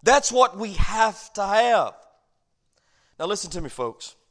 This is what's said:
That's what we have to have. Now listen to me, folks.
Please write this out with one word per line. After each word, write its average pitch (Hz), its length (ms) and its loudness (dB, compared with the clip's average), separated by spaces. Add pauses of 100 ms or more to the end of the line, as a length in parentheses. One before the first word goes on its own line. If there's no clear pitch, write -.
That's 277 300 2
what 247 260 2
we 208 160 -8
have 220 600 0
to 208 120 -6
have. 208 480 2 (1300)
Now 160 80 -6
listen 196 240 -6
to 180 100 -8
me, - 80 -8
folks. - 460 -10 (140)